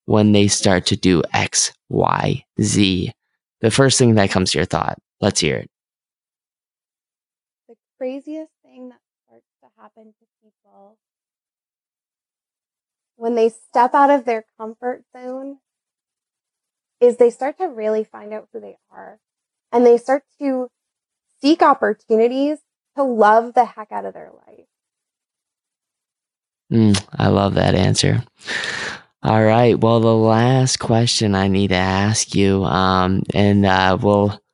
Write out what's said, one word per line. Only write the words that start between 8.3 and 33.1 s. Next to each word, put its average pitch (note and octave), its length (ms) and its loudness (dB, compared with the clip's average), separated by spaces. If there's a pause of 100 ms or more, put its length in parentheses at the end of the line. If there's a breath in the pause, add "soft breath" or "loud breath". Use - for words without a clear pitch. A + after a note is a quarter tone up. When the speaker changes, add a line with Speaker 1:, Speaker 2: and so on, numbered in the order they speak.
Speaker 2:
thing B3+ 260 -20
that A#3+ 100 -20 (260)
starts A#3 220 -20 (160)
to B3+ 60 -20 (120)
happen A3 240 -20
to A3 200 -20 (180)
people G3+ 540 -20 (2250)
when A#3 180 -6
they A3+ 160 0
step B3 460 -2
out C#4 160 4
of C4 140 0
their A3+ 200 -6 (140)
comfort A#3+ 440 -12 (120)
zone C4 420 -14 (1400)
is A#3+ 180 2
they A#3+ 140 4
start C4+ 260 -10
to F#4+ 100 -6
really A3 360 -4
find G#3+ 300 -16
out G#3+ 180 -16
who A3+ 80 -14
they G3 180 -20 (140)
are, F#3+ 280 -20 (520)
and A#3+ 140 2
they A#3+ 120 6
start C4+ 260 -2 (160)
to B3+ 300 -4 (720)
seek D4+ 200 2
opportunities C4 1000 0 (360)
to C#4+ 80 -2
love A#3 500 2
the B3 120 2
heck G#3+ 260 -18
out G3 140 -10
of F#3+ 80 -12
their E3+ 180 -20 (160)
life. - 180 -20 (2000)
Speaker 1:
Mm, A2 320 2 (100)
I - 160 -2
love G2 260 0
that F#2 200 2
answer. G2 480 0 (1000 loud breath)
All A2 200 2
right. A2+ 360 4
Well, A2+ 200 2
the A2+ 160 2
last A#2+ 640 2
question A2+ 560 0
I F#2+ 140 0
need G2 220 0
to F#2 60 0
ask F#2+ 600 -2
you, G2 300 2
um, F#2 580 0 (100)